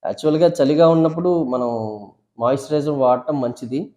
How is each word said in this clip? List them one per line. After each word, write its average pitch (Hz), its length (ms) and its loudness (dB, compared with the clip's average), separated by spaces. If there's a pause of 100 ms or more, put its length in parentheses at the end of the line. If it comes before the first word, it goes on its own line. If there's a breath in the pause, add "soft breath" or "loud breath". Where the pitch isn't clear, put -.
యాక్చువల్‌గా 156 460 0
చలిగా 156 400 4
ఉన్నప్పుడు 165 420 2 (140)
మనం 123 260 -2 (680)
మాయిశ్చరైజర్ 139 560 -2
వాడటం 127 460 0
మంచిది 123 400 -6 (160)